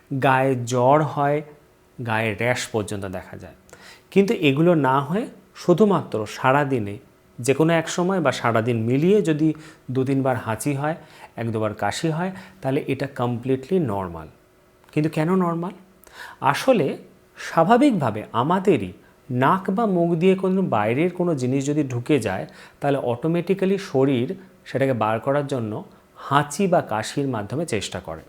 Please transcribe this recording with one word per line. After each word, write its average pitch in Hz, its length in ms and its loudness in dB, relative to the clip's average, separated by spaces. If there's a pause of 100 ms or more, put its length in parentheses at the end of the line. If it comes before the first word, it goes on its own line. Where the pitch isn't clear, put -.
(220)
গায়ে 135 320 2 (100)
জ্বর 127 380 4
হয়, 147 400 -2 (640)
গায়ে 110 280 -2
র্যাশ 120 320 -2
পর্যন্ত 104 400 -4
দেখা 92 300 -12
যায়। 92 180 -18 (560)
কিন্তু 196 240 4
এগুলো 165 400 4
না 139 260 4
হয়ে 180 260 -4 (280)
শুধুমাত্র 165 720 2
সারাদিনে 131 720 0 (400)
যে 131 160 0
কোনো 160 180 2
এক 160 160 0
সময় 180 320 -2
বা 135 120 2
সারাদিন 117 500 0
মিলিয়ে 160 400 2
যদি 156 320 0 (360)
দু 131 140 0
তিনবার 131 320 0
হাঁচি 113 380 -4
হয়, 151 220 -4 (400)
এক 113 160 -4
দুবার 107 220 -2
কাশি 104 340 -4
হয়, 175 240 -4 (280)
তাহলে 135 280 -2
এটা 139 180 -4
কমপ্লিটলি 127 720 -4
নরমাল। 92 500 -4 (640)
কিন্তু 151 180 0
কেন 156 240 -2
নরমাল? 175 380 -2 (680)
আসলে 147 580 2 (400)
স্বাভাবিকভাবে 175 920 4
আমাদেরই 139 600 0 (380)
নাক 156 400 2
বা 226 160 0
মুখ 170 280 2
দিয়ে 185 200 4
কোনো 190 280 0
বাইরের 123 480 0
কোনো 175 240 -2
জিনিস 135 320 0
যদি 147 180 0
ঢুকে 123 360 0
যায়, 98 260 -4 (340)
তাহলে 139 180 0
অটোমেটিক্যালি 175 800 -2
শরীর 139 560 0 (300)
সেটাকে 135 280 0
বার 110 280 0
করার 143 260 -2
জন্য 123 380 -6 (320)
হাঁচি 147 500 0
বা 170 140 4
কাশির 120 480 -4
মাধ্যমে 120 380 -4
চেষ্টা 98 340 -6
করে। 80 280 -12